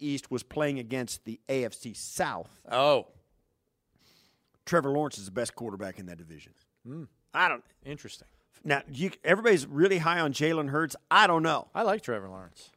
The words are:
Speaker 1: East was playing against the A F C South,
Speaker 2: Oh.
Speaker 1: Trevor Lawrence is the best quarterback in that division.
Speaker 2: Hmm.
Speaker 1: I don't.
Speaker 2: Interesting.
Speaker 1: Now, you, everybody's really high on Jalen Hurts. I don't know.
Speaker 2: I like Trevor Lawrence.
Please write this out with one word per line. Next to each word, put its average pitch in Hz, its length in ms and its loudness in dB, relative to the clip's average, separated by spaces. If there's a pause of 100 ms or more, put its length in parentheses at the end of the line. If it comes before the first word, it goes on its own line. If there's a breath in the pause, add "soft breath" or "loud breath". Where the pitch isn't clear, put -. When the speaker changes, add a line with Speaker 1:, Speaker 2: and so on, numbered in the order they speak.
Speaker 1:
East 143 280 -4
was 123 140 -6
playing 147 340 -2
against 123 460 -6
the 117 240 -12
A 135 160 0
F 110 100 -6
C 113 200 -14
South, - 680 -6 (100)
Speaker 2:
Oh. 135 380 4 (1600 soft breath)
Speaker 1:
Trevor 156 260 2
Lawrence 147 260 -2
is 101 60 -12
the 95 80 -12
best 117 240 -4
quarterback 98 440 -10
in 95 80 -16
that 87 100 -14
division. 80 340 -20 (340)
Speaker 2:
Hmm. 147 180 -14 (300)
Speaker 1:
I 175 140 4
don't. 131 160 -4 (220)
Speaker 2:
Interesting. - 420 -14 (380)
Speaker 1:
Now, 139 160 0 (100)
you, 160 200 -4 (120)
everybody's 190 420 4
really 170 340 4
high 165 200 0
on 147 140 0
Jalen 151 380 0
Hurts. 151 260 -2 (120)
I 202 180 8
don't 165 160 4
know. 156 300 0
Speaker 2:
I 110 100 -2
like 208 180 0
Trevor 104 260 -6
Lawrence. 92 500 -18